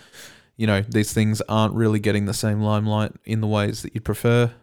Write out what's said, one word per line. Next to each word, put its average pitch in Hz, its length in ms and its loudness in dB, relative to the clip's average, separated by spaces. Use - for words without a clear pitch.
you 113 120 -2
know, 101 140 2
these 110 320 0
things 107 340 2
aren't 110 260 2
really 110 280 2
getting 101 240 0
the 98 80 -2
same 107 280 -2
limelight 107 520 0
in 110 160 -4
the 107 80 -2
ways 104 340 0
that - 140 -10
you'd 107 80 -8
prefer. 117 480 0